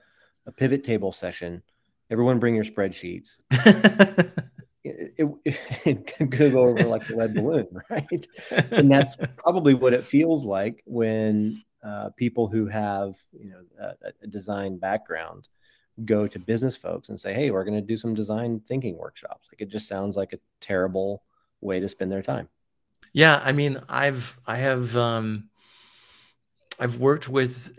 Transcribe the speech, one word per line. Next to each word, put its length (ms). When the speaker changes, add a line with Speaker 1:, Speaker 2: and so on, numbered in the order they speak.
Speaker 1:
a 60
pivot 320
table 300
session, 500
everyone 280
bring 160
your 120
spreadsheets." 720
Speaker 2:
<laughs> 840
Speaker 1:
It, 440
it, 140
<laughs> 0
it 220
could 240
go 320
over 200
like 260
a 40
lead 200
balloon, 340
<laughs> 100
right? 380
And 180
that's 280
Speaker 2:
<laughs> 80
Speaker 1:
probably 380
what 200
it 120
feels 400
like 400
when, 760
uh, 320
people 320
who 200
have, 480
you 120
know, 120
a, 340
a 40
design 500
background 720
go 220
to 120
business 380
folks 320
and 100
say, 140
"Hey, 180
we're 140
gonna 160
do 160
some 160
design 480
thinking 360
workshops." 540
Like, 100
it 80
just 180
sounds 280
like 180
a 60
terrible 640
way 180
to 100
spend 220
their 100
time. 260
Speaker 2:
Yeah, 300
I 80
mean, 380
I've, 580
I 100
have, 380
um, 540
I've 180
worked 300
with 520